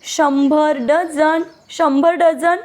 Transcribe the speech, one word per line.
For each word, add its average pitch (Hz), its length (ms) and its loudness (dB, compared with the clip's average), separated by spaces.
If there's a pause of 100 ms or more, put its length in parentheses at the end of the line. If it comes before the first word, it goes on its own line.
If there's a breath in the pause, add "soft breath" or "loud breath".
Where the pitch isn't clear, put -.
शंभर 294 760 0
डझन, 311 600 0 (280)
शंभर 285 440 2
डझन 339 500 0